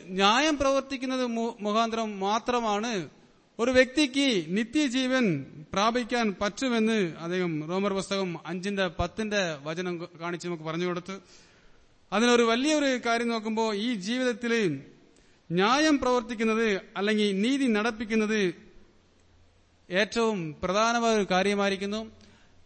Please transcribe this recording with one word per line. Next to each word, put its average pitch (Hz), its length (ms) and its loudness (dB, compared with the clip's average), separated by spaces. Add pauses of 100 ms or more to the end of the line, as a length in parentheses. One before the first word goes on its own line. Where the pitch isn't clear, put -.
ന്യായം 214 520 4
പ്രവർത്തിക്കുന്നത് 269 680 0
മു-, 233 340 -2
മുഖാന്തരം 214 600 -2
മാത്രമാണ് 214 880 0 (500)
ഒരു 240 120 2
വ്യക്തിക്ക് 254 840 4
നിത്യജീവൻ 247 880 0 (280)
പ്രാപിക്കാൻ 226 680 0
പറ്റുമെന്ന് 220 760 0
അദ്ദേഹം 165 540 -4
റോമർ 196 240 -2
പുസ്തകം 190 540 -4
അഞ്ചിന്റെ 190 400 -2
പത്തിന്റെ 180 760 -4
വചനം 170 440 -6 (140)
കാണിച്ച് 170 260 -8
നമുക്ക് 170 160 -6
പറഞ്ഞു 160 220 -4
കൊടുത്തു. 180 340 -6 (960)
അതിനൊരു 240 300 6
വലിയൊരു 262 600 2
കാര്യം 233 220 0
നോക്കുമ്പോ 220 460 -2
ഈ 220 200 -2
ജീവിതത്തില് 233 880 -2 (680)
ന്യായം 269 460 4
പ്രവർത്തിക്കുന്നത് 226 840 0 (160)
അല്ലെങ്കിൽ 208 440 0
നീതി 269 240 2
നടപ്പിക്കുന്നത് 214 880 0 (1400)
ഏറ്റവും 202 720 0
പ്രധാനമായ 226 520 2
ഒരു 202 160 2
കാര്യമായിരിക്കുന്നു. 202 800 0 (540)